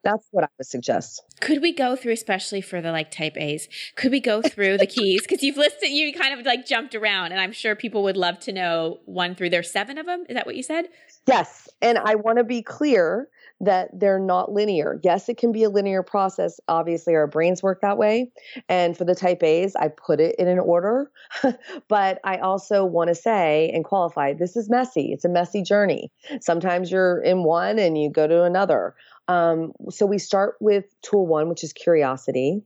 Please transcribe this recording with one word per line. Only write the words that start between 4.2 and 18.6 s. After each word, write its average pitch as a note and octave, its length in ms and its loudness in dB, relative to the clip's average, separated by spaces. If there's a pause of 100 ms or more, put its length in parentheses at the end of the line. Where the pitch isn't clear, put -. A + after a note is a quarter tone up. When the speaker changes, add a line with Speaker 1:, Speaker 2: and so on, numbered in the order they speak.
Speaker 2:
go A3 200 0
through G3+ 380 0
the G3 80 4
keys? G3 400 0
'Cause - 160 -2
you've C#4 140 -2
listed, D4 340 0
you C#4+ 240 -2
kind C#4+ 240 -2
of, A#3+ 80 -8
like, B3 180 0
jumped B3 300 -4
around, G3 380 -2
and F#3+ 80 -2
I'm F#3+ 120 -2
sure G#3+ 220 -2
people G#3 300 -2
would F#3+ 120 0
love F3+ 240 0
to A3 120 -10
know E3+ 540 -2
one F3+ 280 -4
through, F3 160 -4
there's F3 200 0
seven A3+ 280 -6
of D#4+ 80 -10
them. F4+ 220 -6
Is A#3+ 60 -10
that A#3+ 120 -4
what - 100 -10
you B3+ 60 -10
said? E4+ 260 -6 (380)
Speaker 1:
Yes. G#3+ 420 0 (140)
And A#3 160 4
I G#3+ 160 2
wanna A3+ 300 2
be A#3 180 -4
clear A3+ 680 0 (320)
that F#3 320 2
they're F#3+ 280 2
not F#3 320 0
linear. G3+ 500 0
Yes, F#3 260 2
it A#3 80 -4
can A#3 140 2
be A3 140 2
a G#3+ 40 2
linear G3 360 0
process. F#3 640 -2
Obviously, E3 480 0
our D3+ 100 4
brains E3+ 340 0
work F#3+ 200 -2
that G3+ 180 0
way. A3+ 320 2 (380)